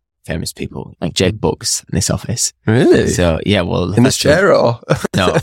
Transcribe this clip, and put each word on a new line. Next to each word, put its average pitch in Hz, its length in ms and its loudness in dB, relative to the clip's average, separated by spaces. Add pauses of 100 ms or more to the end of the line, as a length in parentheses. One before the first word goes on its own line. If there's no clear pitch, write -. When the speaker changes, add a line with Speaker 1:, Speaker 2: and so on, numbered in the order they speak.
(260)
Speaker 1:
famous - 260 -8
people, - 500 -12
like 85 120 -6
Jake 98 260 0
Buggs - 520 -4
in - 40 -4
this - 140 -2
office. - 420 -4 (140)
Speaker 2:
Really? 190 440 4
Speaker 1:
So, 87 360 0
yeah, 98 160 2
well, 90 320 -2
Speaker 2:
In 113 80 4
this 127 140 4
Speaker 1:
that's - 20 -6
true. - 140 0
Speaker 2:
chair 180 240 4
or? 117 240 2 (180)
<laughs> - 180 -6
Speaker 1:
No, 87 280 2